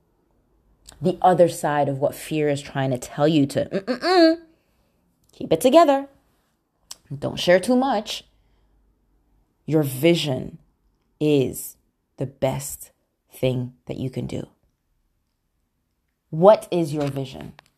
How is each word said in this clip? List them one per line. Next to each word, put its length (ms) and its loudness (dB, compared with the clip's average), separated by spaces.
the 220 -2
other 260 6
side 400 -2
of 100 -4
what 160 -2
fear 340 -4
is 120 -2
trying 300 -6
to 80 -2
tell 300 -2
you 180 4
to, 200 -4
mm-mm-mm, 760 2
keep 120 -6
it 80 -2
together. 460 4
Don't 220 -8
share 200 4
too 180 0
much. 480 -2
Your 180 0
vision 760 -2
is 580 -2
the 80 -6
best 680 -8
thing 400 -4
that 100 -12
you 140 -8
can 160 -8
do. 220 -10
What 420 4
is 220 -2
your 160 -4
vision? 460 -10